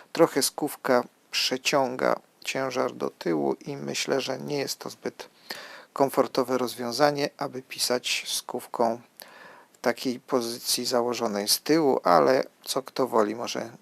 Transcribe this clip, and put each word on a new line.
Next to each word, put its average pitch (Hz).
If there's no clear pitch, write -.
Trochę 160
skówka -
przeciąga 131
ciężar 131
do 139
tyłu 143
i 143
myślę, 139
że 131
nie 143
jest 131
to -
zbyt -
komfortowe 127
rozwiązanie, 127
aby 131
pisać -
skówką 120
w -
takiej 123
pozycji 120
założonej 117
z -
tyłu, 151
ale 139
co -
kto -
woli, 110
może 117